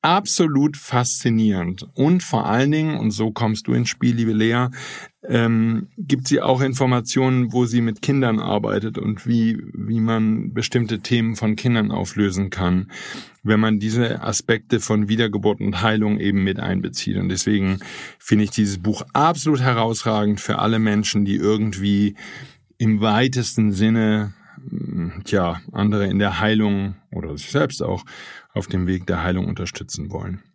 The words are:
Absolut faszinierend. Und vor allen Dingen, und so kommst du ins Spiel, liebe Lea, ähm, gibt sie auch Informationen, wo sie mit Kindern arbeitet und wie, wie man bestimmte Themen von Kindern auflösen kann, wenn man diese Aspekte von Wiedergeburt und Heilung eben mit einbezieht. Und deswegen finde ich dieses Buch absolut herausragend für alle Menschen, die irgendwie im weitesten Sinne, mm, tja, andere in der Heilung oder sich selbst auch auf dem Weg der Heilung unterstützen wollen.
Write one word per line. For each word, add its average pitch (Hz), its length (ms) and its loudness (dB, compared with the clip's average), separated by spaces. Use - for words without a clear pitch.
Absolut 156 760 2
faszinierend. 110 1160 0
Und 165 300 4
vor - 220 0
allen 123 260 2
Dingen, 156 260 0
und 110 140 0
so 110 200 -2
kommst 110 360 -2
du 123 60 2
ins 120 160 0
Spiel, 120 260 0
liebe 117 160 0
Lea, 113 360 2
ähm, 113 720 2
gibt 131 320 -2
sie 143 100 4
auch 127 220 2
Informationen, 127 920 2
wo 123 140 2
sie 117 160 2
mit 113 200 -2
Kindern 131 380 2
arbeitet 101 580 -2
und - 300 -4
wie, 113 340 2
wie 110 260 -4
man 110 540 0
bestimmte 117 480 -2
Themen 113 340 0
von 107 220 -2
Kindern 110 340 0
auflösen 95 580 0
kann, 92 400 0
wenn 107 160 4
man 110 200 2
diese 113 440 -2
Aspekte 113 560 0
von 104 300 0
Wiedergeburt 110 500 0
und 95 220 -2
Heilung 107 360 2
eben 98 280 2
mit 98 160 -2
einbezieht. 92 560 -4
Und 92 100 -2
deswegen 95 520 0
finde 104 260 2
ich 101 60 -6
dieses 101 260 0
Buch 104 240 -2
absolut 147 480 2
herausragend 110 800 0
für - 200 -2
alle 113 200 2
Menschen, 104 460 2
die 101 100 0
irgendwie 101 800 0
im 110 240 2
weitesten 113 720 2
Sinne, 107 600 2
mm, 87 540 -6
tja, 87 340 0
andere 104 340 2
in 95 120 0
der 98 200 0
Heilung 101 560 0
oder 80 260 -8
sich - 140 -14
selbst 139 320 0
auch - 220 -4
auf 98 140 -6
dem 90 200 0
Weg 90 200 -2
der 90 160 -2
Heilung 90 240 -2
unterstützen 87 640 -8
wollen. - 320 -8